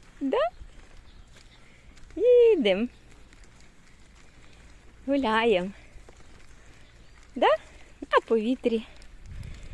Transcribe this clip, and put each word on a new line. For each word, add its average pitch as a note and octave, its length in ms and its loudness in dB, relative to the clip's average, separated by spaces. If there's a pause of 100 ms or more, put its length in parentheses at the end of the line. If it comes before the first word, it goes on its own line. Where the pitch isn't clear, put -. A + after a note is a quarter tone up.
(220)
Да? C#4 160 -2 (1800)
Їдем. F4 760 4 (2250)
Гуляєм. A3 680 0 (1600)
Да? F#4 120 2 (640)
На C#5+ 140 4
повітрі. A3+ 580 -2 (920)